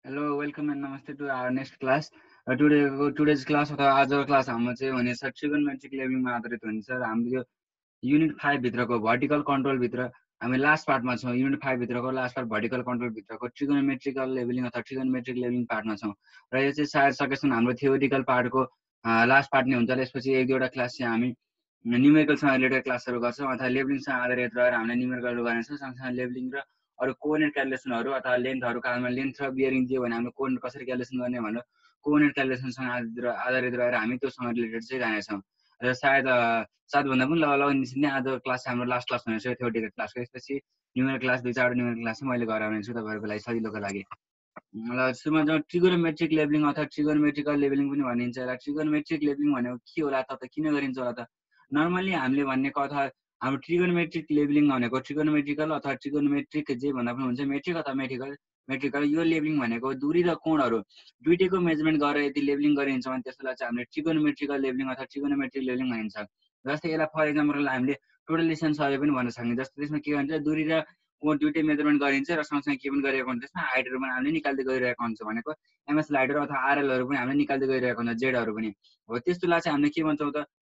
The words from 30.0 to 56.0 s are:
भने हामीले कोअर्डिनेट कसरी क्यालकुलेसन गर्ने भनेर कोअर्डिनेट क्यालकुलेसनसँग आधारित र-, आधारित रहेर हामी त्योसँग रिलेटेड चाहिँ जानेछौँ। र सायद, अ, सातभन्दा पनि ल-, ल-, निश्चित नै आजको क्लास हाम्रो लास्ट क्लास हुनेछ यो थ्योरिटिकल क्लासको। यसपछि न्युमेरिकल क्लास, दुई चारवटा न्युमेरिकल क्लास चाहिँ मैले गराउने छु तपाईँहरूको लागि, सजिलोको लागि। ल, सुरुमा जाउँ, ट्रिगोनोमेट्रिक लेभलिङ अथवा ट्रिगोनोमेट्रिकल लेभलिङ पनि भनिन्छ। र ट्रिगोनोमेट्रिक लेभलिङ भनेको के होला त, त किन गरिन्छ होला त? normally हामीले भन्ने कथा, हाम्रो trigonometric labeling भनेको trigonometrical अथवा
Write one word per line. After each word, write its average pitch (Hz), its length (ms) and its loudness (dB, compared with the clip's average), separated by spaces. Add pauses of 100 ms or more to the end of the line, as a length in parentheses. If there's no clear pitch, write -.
भने 117 160 -2
हामीले 120 160 -4
कोअर्डिनेट 131 320 -2
कसरी 123 180 -10
क्यालकुलेसन 127 380 -6
गर्ने 123 240 -4
भनेर 113 160 -4 (400)
कोअर्डिनेट 147 320 4
क्यालकुलेसनसँग 131 560 -2
आधारित 117 320 -4
र-, 120 240 -2
आधारित 127 280 0
रहेर 123 200 2
हामी 120 240 0
त्योसँग 123 320 -4
रिलेटेड 113 320 -2
चाहिँ 123 240 -6
जानेछौँ। 104 340 -4 (420)
र 127 120 2
सायद, 135 320 2
अ, 117 400 2 (240)
सातभन्दा 135 400 2
पनि 165 80 4
ल-, 147 160 4
ल-, 139 240 4
निश्चित 127 240 -2
नै 147 60 4 (100)
आजको 131 240 -2
क्लास 127 240 -4
हाम्रो 123 240 -2
लास्ट 123 180 -2
क्लास 123 200 -2
हुनेछ 110 180 -2
यो 123 80 0
थ्योरिटिकल 113 400 -2
क्लासको। 110 320 -8
यसपछि - 280 -10 (440)
न्युमेरिकल 131 240 0
क्लास, 123 240 2
दुई 123 60 -2
चारवटा 123 260 2
न्युमेरिकल 120 240 -2
क्लास 113 160 -4
चाहिँ 135 160 -4
मैले 117 160 -2
गराउने 107 320 -2
छु 113 80 -10
तपाईँहरूको 107 400 -6
लागि, 104 160 -4
सजिलोको 110 320 -4
लागि। 98 240 -6 (960)
ल, 127 160 2
सुरुमा 156 320 0
जाउँ, 156 140 2 (100)
ट्रिगोनोमेट्रिक 170 640 2
लेभलिङ 151 320 2
अथवा 147 180 0
ट्रिगोनोमेट्रिकल 147 800 0
लेभलिङ 139 320 2
पनि 143 80 0
भनिन्छ। 120 400 -2
र 127 160 -4
ट्रिगोनोमेट्रिक 151 640 -2
लेभलिङ 147 320 2
भनेको 123 220 -2 (100)
के - 160 -4
होला 135 240 0
त, 135 80 -8
त 127 160 -14
किन 156 240 0
गरिन्छ 135 240 -2
होला 123 160 -4
त? 117 160 -10 (400)
normally 180 480 0
हामीले 135 240 0
भन्ने 135 320 0
कथा, 139 360 -2 (280)
हाम्रो 135 240 -2
trigonometric 175 720 0
labeling 147 320 4
भनेको 127 320 2
trigonometrical 147 720 0
अथवा 139 320 -2